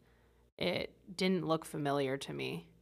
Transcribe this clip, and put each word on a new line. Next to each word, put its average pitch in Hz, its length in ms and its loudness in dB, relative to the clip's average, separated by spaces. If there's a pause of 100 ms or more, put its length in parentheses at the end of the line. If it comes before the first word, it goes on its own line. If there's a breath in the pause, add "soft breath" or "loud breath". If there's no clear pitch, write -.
(560)
It - 380 -2 (200)
didn't 185 320 2
look 160 200 2
familiar 143 500 0
to 139 160 -6
me. 135 340 -6 (160)